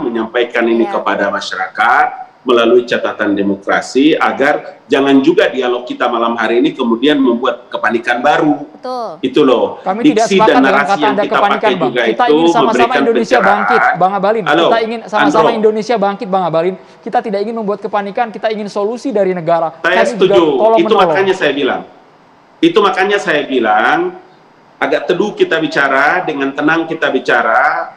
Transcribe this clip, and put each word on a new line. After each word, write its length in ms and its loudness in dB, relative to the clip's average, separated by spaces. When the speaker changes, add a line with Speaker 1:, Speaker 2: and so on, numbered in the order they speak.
Speaker 1:
menyampaikan 640 -2
ini 160 2
Speaker 2:
Iya. 160 -2
Speaker 1:
kepada 320 -2
masyarakat, 960 -2
melalui 400 2
catatan 480 -2
demokrasi, 800 0
agar 720 -2
jangan 320 4
juga 320 2
dialog 320 -2
kita 240 -4
malam 240 -2
hari 320 0
ini 80 0
kemudian 480 0
membuat 480 -2
kepanikan 560 -2
baru. 480 0
Speaker 2:
Betul. 360 -10
Speaker 1:
Itu 240 2
loh, 400 0
Speaker 3:
Kami 160 -4
tidak 320 2
Speaker 1:
diksi 80 4
Speaker 3:
sepakat 80 6
Speaker 1:
dan 80 4
Speaker 3:
dengan 160 4
Speaker 1:
narasi 160 0
Speaker 3:
kata 80 0
Speaker 1:
yang 160 0
Speaker 3:
Anda 160 0
Speaker 1:
kita 80 -2
Speaker 3:
kepanikan, 240 2
Speaker 1:
pakai 160 0
Speaker 3:
Bang. 160 -2
Speaker 1:
juga 160 0
Speaker 3:
Kita 160 0
Speaker 1:
itu 80 4
Speaker 3:
ingin 160 4
sama-sama 160 2
Speaker 1:
memberikan 400 2
Speaker 3:
Indonesia 320 2
Speaker 1:
pencerahan. 160 2
Speaker 3:
bangkit, 300 0
Bang 160 2
Abalin. 320 0
Speaker 1:
Halo, 160 2
Speaker 3:
Kita 160 2
ingin 240 -4
sama-sama 480 2
Speaker 1:
Andro. 80 -4
Speaker 3:
Indonesia 400 0
bangkit, 320 -2
Bang 160 0
Abalin. 260 0
Kita 160 -2
tidak 240 -4
ingin 160 -6
membuat 240 -4
kepanikan, 480 -4
kita 160 -6
ingin 240 -6
solusi 400 -4
dari 240 0
negara. 480 -2
Speaker 1:
Saya 240 2
Speaker 3:
Kami 80 -4
juga 240 4
Speaker 1:
setuju, 20 4
Speaker 3:
tolong 240 4
Speaker 1:
itu 80 2
Speaker 3:
menolong. 240 4
Speaker 1:
makanya 240 0
saya 160 0
bilang. 300 -2
Itu 160 2
makanya 400 0
saya 240 -2
bilang, 720 0
agak 240 -2
teduh 320 -2
kita 240 0
bicara, 640 0
dengan 320 -4
tenang 320 0
kita 240 -2
bicara 840 0